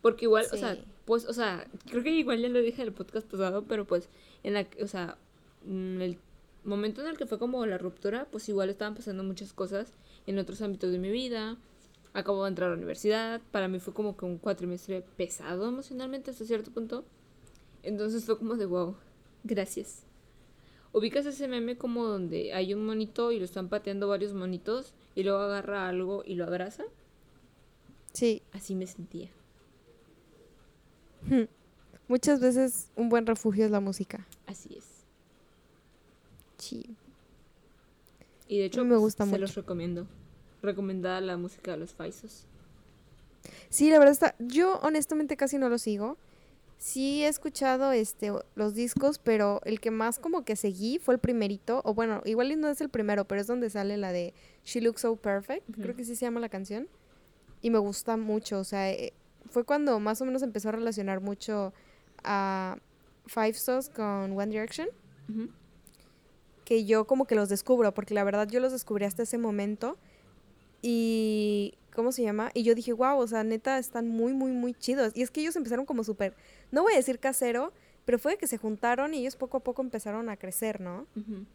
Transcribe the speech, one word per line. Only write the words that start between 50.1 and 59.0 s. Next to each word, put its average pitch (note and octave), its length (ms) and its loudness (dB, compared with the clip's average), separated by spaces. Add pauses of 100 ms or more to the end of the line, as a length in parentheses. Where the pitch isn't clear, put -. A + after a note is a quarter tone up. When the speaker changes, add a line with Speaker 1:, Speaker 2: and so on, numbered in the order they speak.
Speaker 2:
como E4 240 -2
que G#3+ 120 -2
seguí G#3 440 -2
fue - 160 4
el B3+ 40 0
primerito, A3+ 680 0
o A3 80 0
bueno, A3+ 320 0
igual B3 260 2
y D#4 40 0
no D4+ 120 2
es D4 140 0
el C#4+ 80 -2
primero, G#3 360 2
pero G3+ 160 -2
es G3 60 -4
donde A#3+ 220 0
sale G3+ 280 -2
la F#3+ 140 -2
de F3 220 -2 (300)
She - 180 -4
Looks A#3 200 2
So A3+ 140 2
Perfect, G#3 540 -2
Speaker 1:
Ujú. G#3+ 120 -10
Speaker 2:
creo F#3+ 140 -6
que B3 80 -10
sí A#3 120 -8
se B3 100 -4
llama A#3 140 -2
la A#3 100 -4
canción, G3+ 380 -6 (760)
y A#3 80 0
me A3+ 100 6
gusta G3+ 380 -2
mucho, G#3+ 420 -2
o F#3+ 40 -4
sea, F#3+ 280 -2
eh, - 220 -6 (360)